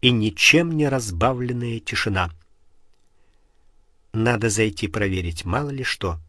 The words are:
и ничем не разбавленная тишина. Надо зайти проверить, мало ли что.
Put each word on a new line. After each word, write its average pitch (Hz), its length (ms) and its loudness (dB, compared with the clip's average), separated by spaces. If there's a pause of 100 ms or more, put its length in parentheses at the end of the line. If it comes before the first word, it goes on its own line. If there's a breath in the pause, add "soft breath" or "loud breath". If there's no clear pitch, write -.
и 127 100 6
ничем 123 600 4
не 151 180 2
разбавленная 120 880 -2
тишина. 95 520 -2 (1800)
Надо 113 360 2
зайти 107 380 0
проверить, 95 580 -4
мало 127 240 -2
ли 135 140 -8
что. 85 460 -4